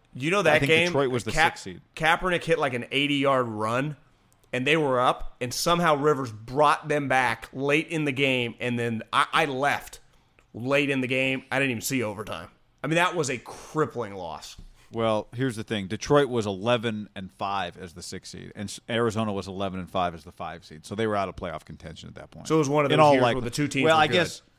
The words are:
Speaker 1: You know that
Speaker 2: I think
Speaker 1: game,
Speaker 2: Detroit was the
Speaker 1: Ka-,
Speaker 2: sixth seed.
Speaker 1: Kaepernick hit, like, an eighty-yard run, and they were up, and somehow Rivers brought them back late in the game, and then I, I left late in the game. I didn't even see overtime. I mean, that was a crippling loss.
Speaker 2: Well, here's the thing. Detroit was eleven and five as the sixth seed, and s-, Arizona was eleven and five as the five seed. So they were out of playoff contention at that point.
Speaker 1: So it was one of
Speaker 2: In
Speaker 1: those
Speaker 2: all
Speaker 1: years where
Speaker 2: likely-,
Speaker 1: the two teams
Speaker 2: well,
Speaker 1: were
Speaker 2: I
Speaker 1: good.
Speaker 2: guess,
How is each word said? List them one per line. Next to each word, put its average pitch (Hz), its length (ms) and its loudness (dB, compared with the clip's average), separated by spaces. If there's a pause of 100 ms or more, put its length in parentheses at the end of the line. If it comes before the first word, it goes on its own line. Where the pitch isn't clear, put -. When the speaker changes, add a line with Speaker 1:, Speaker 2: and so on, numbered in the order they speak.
(120)
Speaker 1:
You 139 200 -4
know 202 100 2
that 151 120 6
Speaker 2:
I 156 40 6
think 143 120 2
Speaker 1:
game, 160 160 6
Speaker 2:
Detroit 139 240 2
was 123 120 -2
the 110 80 -4
Speaker 1:
Ka-, 156 160 4
Speaker 2:
sixth - 160 -4
seed. 180 180 -12 (140)
Speaker 1:
Kaepernick 175 480 2
hit, 165 160 2
like, 139 160 0
an 117 160 -6
eighty-yard 139 560 2
run, 117 500 -2 (560)
and 127 140 -2
they 156 100 6
were 131 240 2
up, - 400 0
and 123 140 -4
somehow 170 400 4
Rivers 139 380 2
brought 139 560 2
them 147 200 0
back 127 440 2
late 147 360 0
in 160 180 -2
the 139 60 0
game, 127 460 0
and 120 180 -2
then 117 260 -2 (100)
I, - 200 4
I 156 120 4
left 135 560 -2 (520)
late 139 380 0
in 135 100 0
the 127 60 0
game. 131 440 -2
I 131 100 0
didn't 135 100 2
even 113 100 -2
see 131 220 -2
overtime. 98 460 -8 (340)
I 135 60 -4
mean, 160 80 2
that 170 180 2
was 143 160 -2
a 123 80 -6
crippling 117 760 -6
loss. 82 420 -12 (340)
Speaker 2:
Well, 110 440 0
here's 123 200 -2
the 110 100 -8
thing. 101 220 -4
Detroit 135 420 2
was 117 180 -2
eleven 107 680 -2
and 95 240 -12
five 98 380 -4
as 85 180 -14
the 87 80 -16
sixth - 300 -14
seed, 90 240 -16
and 101 120 -8
s-, - 200 -12
Arizona 113 440 0
was 95 140 -4
eleven 95 320 -6
and 85 120 -10
five 87 240 0
as 80 100 -18
the 87 80 -20
five 82 320 -12
seed. 80 220 -20
So 101 100 -8
they 110 100 0
were 104 100 0
out 98 120 0
of 85 80 -12
playoff 80 280 -8
contention 82 440 -16
at - 80 -20
that - 160 -18
point. - 160 -14
Speaker 1:
So 156 80 2
it - 20 6
was 143 100 2
one 147 160 2
of 139 60 0
Speaker 2:
In 151 80 4
Speaker 1:
those 156 60 8
Speaker 2:
all 147 80 8
Speaker 1:
years 131 100 4
where 117 120 4
Speaker 2:
likely-, 123 100 -2
Speaker 1:
the 117 100 -6
two 147 140 -2
teams 139 160 0
Speaker 2:
well, 160 120 4
Speaker 1:
were 156 60 6
Speaker 2:
I 156 40 6
Speaker 1:
good. 165 80 0
Speaker 2:
guess, 170 280 -2 (160)